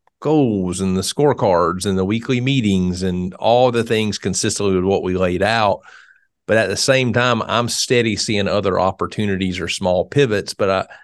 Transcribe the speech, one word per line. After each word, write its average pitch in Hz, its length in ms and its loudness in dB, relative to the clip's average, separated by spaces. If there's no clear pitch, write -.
goals 110 580 0
and 95 160 -2
the 95 60 0
scorecards 95 840 0
and 95 120 0
the 95 80 0
weekly 113 340 -2
meetings 98 640 0
and 90 300 -4
all 123 360 2
the 117 140 0
things 110 340 -2
consistently 101 580 -2
with 92 100 0
what 98 180 2
we 92 140 -2
laid 90 260 0
out. 107 380 0
But 107 80 2
at 110 140 2
the 101 80 -4
same 131 340 2
time, 120 300 2
I'm 113 260 -2
steady 117 480 0
seeing 101 320 -2
other 95 320 0
opportunities 95 800 -2
or 85 80 -6
small 90 380 -2
pivots, 110 480 0
but 101 160 -2
I, 95 180 0